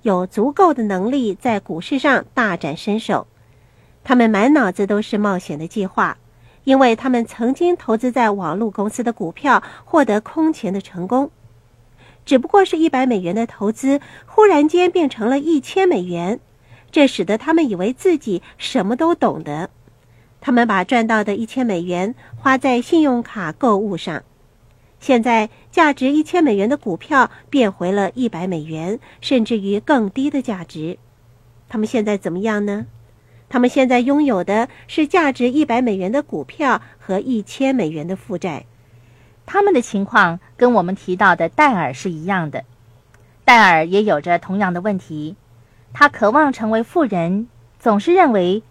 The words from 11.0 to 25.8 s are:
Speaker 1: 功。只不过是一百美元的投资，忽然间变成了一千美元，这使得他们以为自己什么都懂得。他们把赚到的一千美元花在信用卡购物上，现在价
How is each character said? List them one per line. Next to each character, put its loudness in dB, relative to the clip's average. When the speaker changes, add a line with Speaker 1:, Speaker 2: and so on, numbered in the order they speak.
Speaker 1:
功。 -2
只 4
不 -2
过 4
是 -4
一 2
百 0
美 0
元 -4
的 -2
投 -4
资， -2
忽 4
然 4
间 2
变 0
成 -4
了 0
一 0
千 0
美 2
元， -4
这 6
使 -6
得 0
他 0
们 2
以 -4
为 -2
自 0
己 -6
什 -2
么 -2
都 0
懂 -2
得。 -8
他 -4
们 4
把 0
赚 0
到 0
的 -4
一 -6
千 -4
美 -2
元 -4
花 2
在 0
信 0
用 2
卡 -8
购 0
物 -4
上， -8
现 2
在 0
价 4